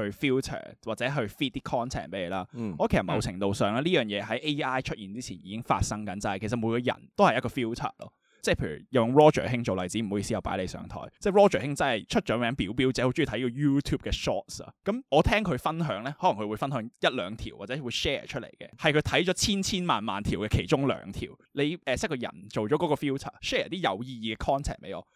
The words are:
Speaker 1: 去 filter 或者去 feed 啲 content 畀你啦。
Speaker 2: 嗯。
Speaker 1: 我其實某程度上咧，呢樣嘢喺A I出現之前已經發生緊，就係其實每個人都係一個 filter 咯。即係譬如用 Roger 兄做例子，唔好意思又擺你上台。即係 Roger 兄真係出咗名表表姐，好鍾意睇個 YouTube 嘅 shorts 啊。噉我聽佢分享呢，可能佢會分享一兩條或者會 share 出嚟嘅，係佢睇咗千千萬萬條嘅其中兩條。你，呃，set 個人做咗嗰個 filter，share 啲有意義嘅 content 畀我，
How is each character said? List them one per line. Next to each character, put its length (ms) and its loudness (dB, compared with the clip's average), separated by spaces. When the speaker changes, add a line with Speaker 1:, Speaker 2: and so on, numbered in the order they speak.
Speaker 1:
去 200 0
filter 300 0
或 100 -4
者 100 -2
去 80 -2
feed 240 -4
啲 120 -8
content 460 -4
畀 140 -4
你 60 -2
啦。 240 -4
Speaker 2:
嗯。 260 -6
Speaker 1:
我 80 2
其 80 2
實 80 4
某 160 0
程 180 -4
度 160 0
上 200 2
咧， 180 4
呢 40 0
樣 160 -2
嘢 40 -6
喺 160 -2
A 200 -2
I 200 -2
出 140 -6
現 180 -12
之 80 -10
前 160 -10
已 120 -18
經 120 -8
發 200 0
生 240 -2
緊， 160 -6
就 80 -2
係 100 -2
其 80 -6
實 80 -2
每 140 0
個 100 0
人 380 -2
都 80 8
係 120 6
一 40 0
個 80 -2
filter 480 -2
咯。 160 -14
即 100 2
係 40 4
譬 200 -4
如 140 -14
用 240 2
Roger 360 8
兄 140 -2
做 180 0
例 60 -2
子， 140 -2
唔 80 -2
好 100 0
意 20 -2
思 120 -2
又 80 -2
擺 160 -2
你 100 0
上 180 -10
台。 140 -10
即 120 0
係 20 0
Roger 300 8
兄 120 -4
真 140 2
係 220 0
出 100 2
咗 180 0
名 180 2
表 180 -2
表 180 4
姐， 140 0
好 40 6
鍾 120 0
意 40 4
睇 60 -6
個 160 -2
YouTube 560 2
嘅 80 -2
shorts 500 -2
啊。 120 -14
噉 180 -2
我 120 6
聽 220 4
佢 120 0
分 240 -2
享 220 -2
呢， 160 -6
可 80 2
能 80 4
佢 140 -4
會 80 -4
分 120 -4
享 140 -2
一 320 -4
兩 220 -4
條 180 -10
或 100 -12
者 160 -6
會 80 -6
share 380 -2
出 140 -8
嚟 60 -12
嘅， 180 -16
係 140 2
佢 80 6
睇 240 2
咗 100 0
千 300 2
千 240 -2
萬 180 2
萬 160 -4
條 200 -2
嘅 80 -2
其 160 2
中 240 2
兩 240 -4
條。 160 -8
你， 320 -2
呃， 100 0
set 140 -2
個 60 -2
人 140 -4
做 200 -2
咗 60 4
嗰 140 2
個 60 4
filter，share 760 -4
啲 80 -6
有 260 0
意 160 -10
義 160 -4
嘅 20 -20
content 440 -2
畀 160 -10
我， 180 -14